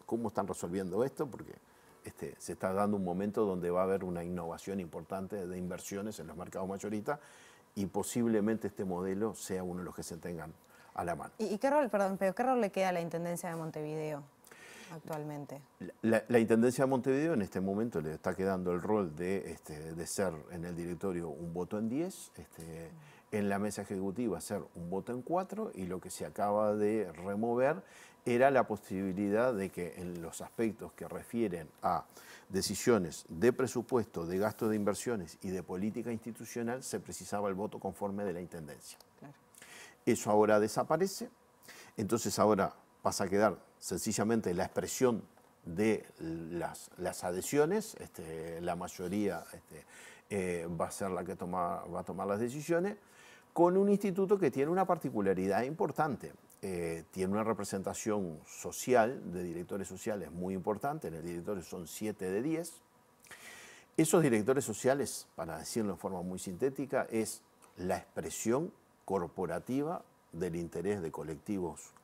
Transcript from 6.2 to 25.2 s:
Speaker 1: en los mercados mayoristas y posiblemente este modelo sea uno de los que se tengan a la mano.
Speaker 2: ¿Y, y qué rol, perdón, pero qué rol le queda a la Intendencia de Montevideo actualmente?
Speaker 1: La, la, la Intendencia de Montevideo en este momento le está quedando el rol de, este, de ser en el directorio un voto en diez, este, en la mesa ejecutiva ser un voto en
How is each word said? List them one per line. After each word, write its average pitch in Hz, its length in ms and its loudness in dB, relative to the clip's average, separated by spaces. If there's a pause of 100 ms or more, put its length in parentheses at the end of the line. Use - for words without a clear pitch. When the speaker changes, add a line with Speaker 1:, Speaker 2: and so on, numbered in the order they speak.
Speaker 1:
en 78 60 -12
los 78 100 -14
mercados 92 320 -6
mayoristas 104 500 -4 (560)
y 101 120 0
posiblemente 107 840 2
este 101 160 -6
modelo 95 500 0
sea 92 300 -4
uno 90 160 -4
de 87 60 -6
los 76 80 -10
que 82 100 -8
se 85 140 -8
tengan 80 340 -8 (420)
a - 100 -2
la - 120 0
mano. - 220 -10
Speaker 2:
¿Y, 220 80 -2
y 202 120 -2
qué 269 100 0
rol, 277 220 4
perdón, 196 260 2
pero 185 180 0
qué - 100 0
rol 254 160 4
le 196 100 2
queda 190 200 2
a - 20 0
la 175 80 0
Intendencia 170 500 -4
de 165 60 -4
Montevideo 151 680 -4 (720)
actualmente? 147 680 -8 (200)
Speaker 1:
La, 90 120 -10 (100)
la, 110 260 6
la 120 100 8
Intendencia 117 460 8
de 131 60 4
Montevideo 135 440 2
en 110 80 4
este 95 180 -2
momento 98 400 0
le 78 140 -2
está - 220 -2
quedando 92 360 2
el 87 80 2
rol 92 360 2
de, 90 340 -2
este, 80 440 -10
de 82 120 -6
ser 92 260 0 (200)
en 87 120 -6
el 87 120 -6
directorio 87 520 -4
un 82 240 -8
voto 90 240 -4
en 110 140 -2
diez, - 460 -4
este, 82 520 -12 (420)
en 101 200 2
la 98 80 2
mesa 104 240 -2
ejecutiva 95 580 -2
ser 98 220 -4 (120)
un 85 140 -8
voto 95 240 -4
en 123 80 -4